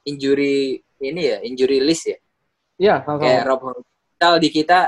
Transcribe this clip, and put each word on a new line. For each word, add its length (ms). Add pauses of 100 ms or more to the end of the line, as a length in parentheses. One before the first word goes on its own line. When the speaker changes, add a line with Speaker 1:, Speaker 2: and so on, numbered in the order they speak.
Speaker 1:
injury 800 (160)
ini 320
ya, 80
injury 400
list 320
ya. 60 (580)
Speaker 2:
Iya, 180 (100)
sama-sama. 200
Speaker 1:
Kayak 240
Rob 160
Holding. 240
Misal 480
di 160
kita 360